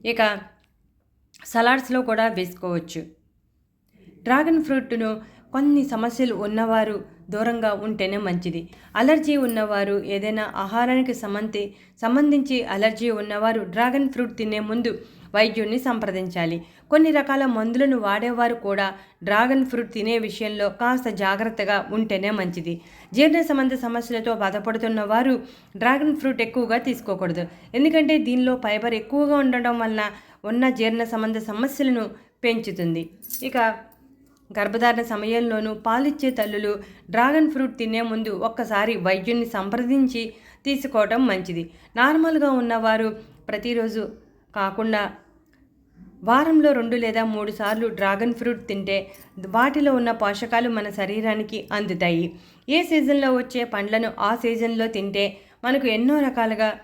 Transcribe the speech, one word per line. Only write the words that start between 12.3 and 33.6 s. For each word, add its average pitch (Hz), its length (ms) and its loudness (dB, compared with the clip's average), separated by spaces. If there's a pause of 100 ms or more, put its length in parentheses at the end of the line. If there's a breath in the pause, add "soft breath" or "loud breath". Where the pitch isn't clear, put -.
అలర్జీ 214 460 0
ఉన్నవారు 214 540 0
డ్రాగన్ 247 440 0
ఫ్రూట్ 233 260 -4
తినే 214 240 -2
ముందు 220 320 -2 (400 loud breath)
వైద్యుడిని 220 480 2
సంప్రదించాలి. 185 760 -2 (320 loud breath)
కొన్ని 320 220 6
రకాల 277 360 2
మందులను 240 500 2
వాడేవారు 233 580 0
కూడా 196 320 -2 (360 loud breath)
డ్రాగన్ 247 420 4
ఫ్రూట్ 233 260 -4
తినే 220 260 0
విషయంలో 214 540 -2
కాస్త 247 440 0
జాగ్రత్తగా 202 600 0 (140)
ఉంటేనే 208 400 0
మంచిది. 175 420 -4 (380 loud breath)
జీర్ణ 302 300 6
సంబంధ 269 340 2
సమస్యలతో 233 600 -4
బాధపడుతున్న 214 680 -2
వారు 240 320 2 (400 loud breath)
డ్రాగన్ 277 420 2
ఫ్రూట్ 262 240 -2
ఎక్కువగా 226 380 0
తీసుకోకూడదు, 185 680 -4 (280 loud breath)
ఎందుకంటే 311 440 4
దీనిలో 254 400 2
ఫైబర్ 226 380 -2
ఎక్కువగా 285 420 0
ఉండడం 247 420 2
వలన 220 260 -2 (380 loud breath)
ఉన్న 240 260 0
జీర్ణ 233 340 0
సంబంధ 220 400 -2
సమస్యలను 240 640 -2 (340 loud breath)
పెంచుతుంది. 180 640 -2 (380)
ఇక 262 160 -4 (920)